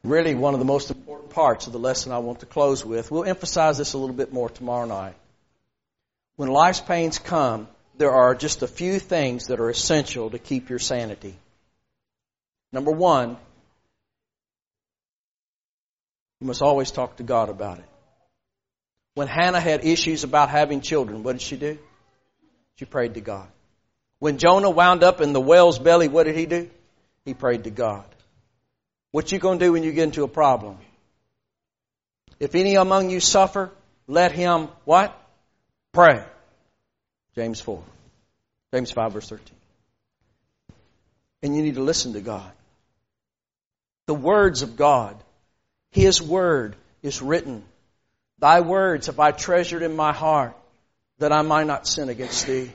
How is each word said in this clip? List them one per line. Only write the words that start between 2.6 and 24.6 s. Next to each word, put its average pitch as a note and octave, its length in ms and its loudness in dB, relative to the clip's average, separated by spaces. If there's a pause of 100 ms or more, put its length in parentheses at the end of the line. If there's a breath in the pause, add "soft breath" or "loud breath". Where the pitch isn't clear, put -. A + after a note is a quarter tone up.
with. A2+ 260 -8
We'll E3 140 -4
emphasize E3+ 520 -2
this C#3+ 160 -8
a C#3 40 -8
little C3 180 -8
bit C3 160 -6
more B2 180 -6
tomorrow A#2+ 360 -8
night. F#2+ 300 -10 (1200)
When C#3+ 100 -6
life's D#3 320 4
pains E3 400 -4
come, A#2+ 480 -2 (300)
there D3 140 2
are B2+ 220 6
just C#3 300 -4
a B2 40 -4
few F#3 300 -4
things C#3 500 -4
that A#2+ 120 -4
are A#2 100 -2
essential B2 600 -2
to A#2+ 100 -12
keep C3 300 -8
your B2 100 -6
sanity. G#2+ 560 -8 (1400)
Number C#3 200 -4
one, D3+ 440 0 (3000)
you C3 80 -10
must B2 140 -6
always C#3 300 2
talk B2+ 260 -8
to B2+ 60 -14
God A#2 260 0
about G2 300 -10
it. F2 60 -20 (1300)
When C#3+ 120 -4
Hannah F3+ 320 0
had D#3+ 240 -2
issues D#3+ 400 -2
about C#3+ 260 2
having D3 300 0
children, A2+ 440 -4
what B2+ 100 -4
did B2+ 80 -8
she - 160 -12
do? D3 200 -8 (1000)
She C3+ 100 -16
prayed A#2+ 300 -6
to A#2 60 -12
God. G2 260 -14 (720)
When D3 180 -2
Jonah F#3+ 320 6